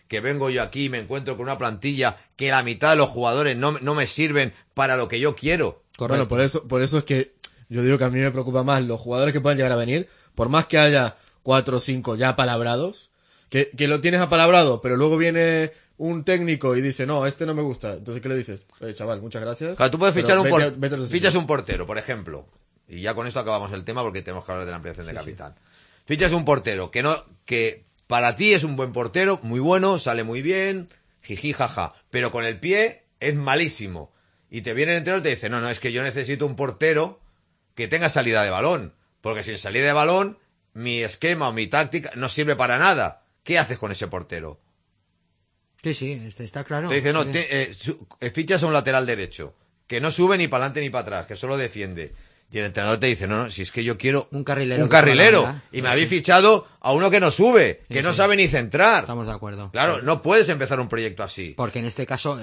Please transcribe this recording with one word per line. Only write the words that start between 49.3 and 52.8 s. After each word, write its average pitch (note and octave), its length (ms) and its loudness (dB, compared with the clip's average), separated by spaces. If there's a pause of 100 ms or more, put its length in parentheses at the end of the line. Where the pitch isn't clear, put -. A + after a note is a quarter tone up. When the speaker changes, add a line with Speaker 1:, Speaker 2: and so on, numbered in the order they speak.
Speaker 1:
que A#2+ 120 -4
no D#3 120 0
sube F#3 260 4
ni E3+ 100 0
pa'lante C3+ 320 -2
ni C#3 100 -4
pa' B2 100 -4
atrás, G2+ 260 -6
que G#2+ 100 -14
solo C3+ 220 -6
defiende". F#2+ 560 -8 (360)
Y G#2+ 100 -6
el G#2 60 -2
entrenador G#2 340 0